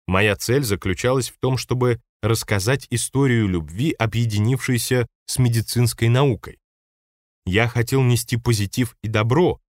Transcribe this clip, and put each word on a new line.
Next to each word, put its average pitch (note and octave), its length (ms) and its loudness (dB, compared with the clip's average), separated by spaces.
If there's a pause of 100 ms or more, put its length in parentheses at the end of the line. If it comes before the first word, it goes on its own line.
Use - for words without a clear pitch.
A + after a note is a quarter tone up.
Моя G2 280 2
цель C3 280 0
заключалась G#2+ 640 -2
в - 100 -20
том, B2+ 180 0
чтобы B2 440 -2 (200)
рассказать A2 720 -2
историю A#2+ 560 0
любви, F2+ 460 -2
объединившейся A#2 1160 -2 (180)
с - 140 -8
медицинской A#2 720 0
наукой. B2 500 0 (840)
Я G#2 220 2
хотел A#2+ 360 0
нести B2 340 0
позитив A#2 640 -2
и G#2 60 -8
добро, A2+ 520 2 (100)